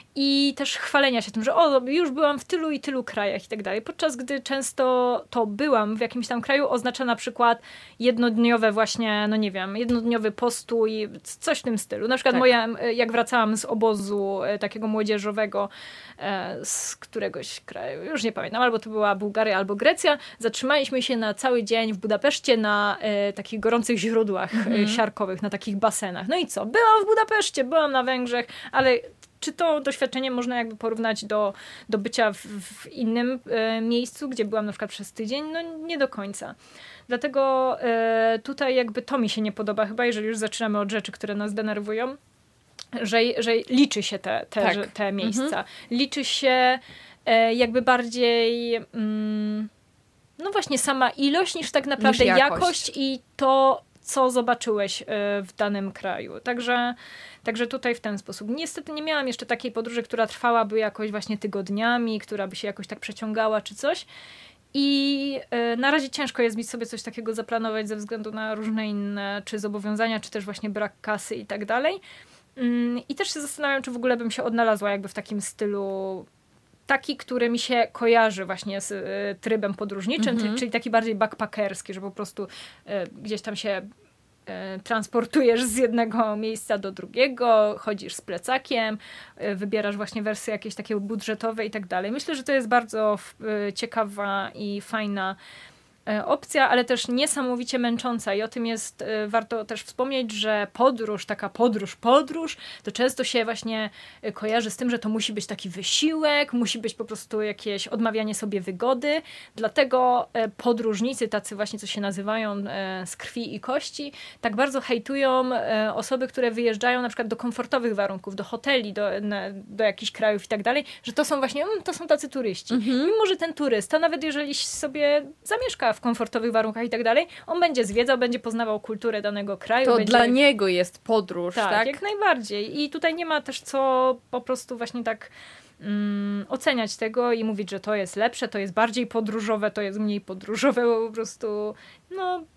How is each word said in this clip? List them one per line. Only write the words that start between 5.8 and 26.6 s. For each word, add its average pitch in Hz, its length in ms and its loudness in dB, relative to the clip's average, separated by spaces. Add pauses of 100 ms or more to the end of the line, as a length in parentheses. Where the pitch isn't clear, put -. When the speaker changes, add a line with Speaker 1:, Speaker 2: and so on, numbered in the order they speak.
Speaker 1:
w 214 40 -2
jakimś 233 280 -4
tam 240 120 -2
kraju 277 280 2
oznacza 247 360 -2
na 240 120 2
przykład 233 420 2 (400)
jednodniowe 233 720 4
właśnie, 214 560 2
no 214 80 2
nie 214 140 2
wiem, 190 260 -4
jednodniowy 233 540 0
postój, 220 800 0 (140)
c-, - 180 -12
coś 311 180 0
w - 40 -14
tym 226 160 0
stylu. - 300 -4
Na 254 60 2
przykład 254 180 4
Speaker 2:
Tak. 247 60 4
Speaker 1:
moja, 247 260 6
em, 226 120 -4 (180)
jak 233 180 2
wracałam 226 440 2
z 208 80 -4
obozu, 202 800 0
e, 202 140 -2
takiego 214 280 -4
młodzieżowego, 208 840 0 (500)
e, 190 460 -4
z - 320 -6
któregoś - 640 -8
kraju, - 440 -10
już 285 200 -4
nie 220 80 -2
pamiętam, 220 300 -4
albo 240 160 2
to 220 120 -14
była 208 240 2
Bułgaria, 208 440 0
albo 196 180 -2
Grecja, 294 420 4 (200)
zatrzymaliśmy 262 640 0
się 262 140 0
na 220 180 -2
cały 247 280 2
dzień 226 300 0
w 208 60 -4
Budapeszcie 208 580 2
na, 208 440 2
e, 202 320 0
takich 208 280 -8
gorących 226 380 2
źródłach, 202 560 2
e, 220 40 2
Speaker 2:
Mhm. 208 300 2
Speaker 1:
siarkowych, 214 540 0
na 208 80 -2
takich 202 260 -4
basenach. 196 520 0
No 302 80 2
i 359 100 0
co? - 200 -4